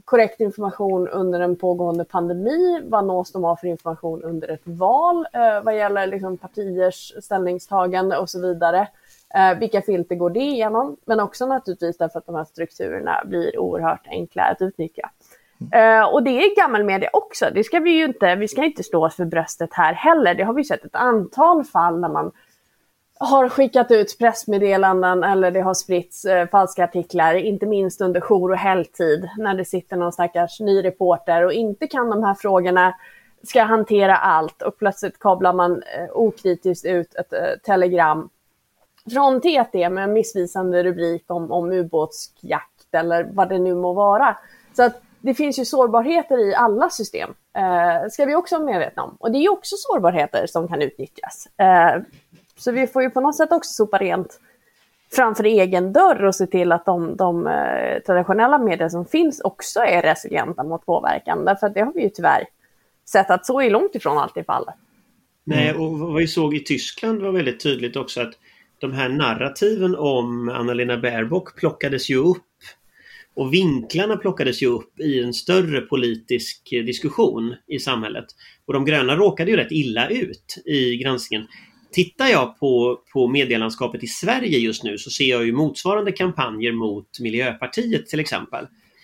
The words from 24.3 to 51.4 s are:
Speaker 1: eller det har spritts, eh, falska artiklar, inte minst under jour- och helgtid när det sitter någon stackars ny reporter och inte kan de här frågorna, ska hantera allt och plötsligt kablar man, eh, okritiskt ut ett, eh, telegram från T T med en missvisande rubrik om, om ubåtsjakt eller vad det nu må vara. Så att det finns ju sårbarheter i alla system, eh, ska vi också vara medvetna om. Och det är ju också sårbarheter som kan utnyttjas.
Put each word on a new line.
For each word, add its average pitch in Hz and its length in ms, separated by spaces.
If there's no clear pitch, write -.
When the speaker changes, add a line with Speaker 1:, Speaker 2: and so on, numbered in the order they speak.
Speaker 1:
eller 190 280
det 185 100
har 185 120
spritts, - 520
eh, 180 240
falska 190 340
artiklar, 170 520
inte 202 300
minst 196 360
under 180 200
jour- 185 300
och 185 60
helgtid 175 800
när 214 160
det 185 120
sitter 185 320
någon 175 160
stackars 175 460
ny 196 240
reporter 180 640
och 180 80
inte 220 340
kan 247 220
de 220 140
här 196 100
frågorna, 185 640
ska 233 200
hantera 208 540
allt 160 440
och - 160
plötsligt 196 420
kablar 185 340
man, 175 300
eh, - 300
okritiskt 185 720
ut 175 300
ett, - 180
eh, - 300
telegram 175 640
från 262 280
T 311 300
T 175 180
med 185 140
en 202 100
missvisande 185 720
rubrik 170 440
om, 170 240
om 175 200
ubåtsjakt 165 1200
eller 170 420
vad 185 160
det 190 100
nu 180 160
må 180 180
vara. 208 440
Så 240 100
att 233 180
det 254 120
finns 285 260
ju 240 60
sårbarheter 247 840
i 190 60
alla 240 340
system, - 400
eh, 175 520
ska 285 160
vi 294 100
också 349 200
vara 311 100
medvetna 190 380
om. - 160
Och 226 120
det 262 60
är 285 40
ju 370 80
också 392 280
sårbarheter 175 720
som 170 200
kan 165 140
utnyttjas. - 640